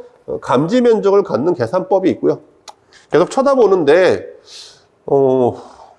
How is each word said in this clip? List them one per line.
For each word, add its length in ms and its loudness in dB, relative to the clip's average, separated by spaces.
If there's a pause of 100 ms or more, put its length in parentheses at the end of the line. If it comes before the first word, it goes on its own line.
(280)
어, 140 -10
감지 400 0
면적을 420 2
갖는 300 -2
계산법이 580 -2
있고요. 280 -4 (720)
계속 180 2
쳐다보는데, 960 2 (800)
어, 560 0 (380)